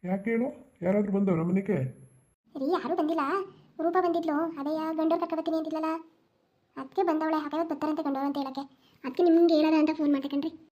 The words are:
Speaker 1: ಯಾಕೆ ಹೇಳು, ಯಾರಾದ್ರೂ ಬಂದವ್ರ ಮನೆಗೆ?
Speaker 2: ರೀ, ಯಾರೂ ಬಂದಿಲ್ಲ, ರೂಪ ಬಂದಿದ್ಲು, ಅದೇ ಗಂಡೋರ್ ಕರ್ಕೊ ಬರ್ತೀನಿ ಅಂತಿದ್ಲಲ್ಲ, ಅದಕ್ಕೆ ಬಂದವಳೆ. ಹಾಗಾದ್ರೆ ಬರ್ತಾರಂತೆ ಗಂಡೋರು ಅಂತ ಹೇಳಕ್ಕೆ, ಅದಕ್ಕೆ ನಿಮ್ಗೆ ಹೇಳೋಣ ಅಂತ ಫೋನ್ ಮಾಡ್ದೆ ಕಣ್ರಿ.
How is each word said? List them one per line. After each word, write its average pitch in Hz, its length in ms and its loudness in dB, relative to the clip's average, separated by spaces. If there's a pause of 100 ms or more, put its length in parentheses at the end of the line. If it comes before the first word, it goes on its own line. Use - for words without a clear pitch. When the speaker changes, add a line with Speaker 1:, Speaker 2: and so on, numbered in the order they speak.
Speaker 1:
ಯಾಕೆ 190 300 -4
ಹೇಳು, 233 140 0 (380)
ಯಾರಾದ್ರೂ 202 320 2
ಬಂದವ್ರ 190 320 2
ಮನೆಗೆ? 196 300 0 (760)
Speaker 2:
ರೀ, 269 200 -4
ಯಾರೂ 349 260 -2
ಬಂದಿಲ್ಲ, 311 240 0 (600)
ರೂಪ 349 200 2
ಬಂದಿದ್ಲು, 330 320 0 (220)
ಅದೇ 285 140 -4 (260)
ಗಂಡೋರ್ 320 220 2
ಕರ್ಕೊ 339 180 -4
ಬರ್ತೀನಿ 320 200 -2
ಅಂತಿದ್ಲಲ್ಲ, 311 320 -4 (880)
ಅದಕ್ಕೆ 269 320 -4
ಬಂದವಳೆ. 311 340 0
ಹಾಗಾದ್ರೆ 311 280 -2
ಬರ್ತಾರಂತೆ 302 360 -4
ಗಂಡೋರು 277 220 -2
ಅಂತ 285 140 -4
ಹೇಳಕ್ಕೆ, 269 200 -8 (400)
ಅದಕ್ಕೆ 269 240 0
ನಿಮ್ಗೆ 330 320 6
ಹೇಳೋಣ 311 220 4
ಅಂತ 302 180 2
ಫೋನ್ 294 160 2
ಮಾಡ್ದೆ 277 200 -4
ಕಣ್ರಿ. 285 160 -2 (260)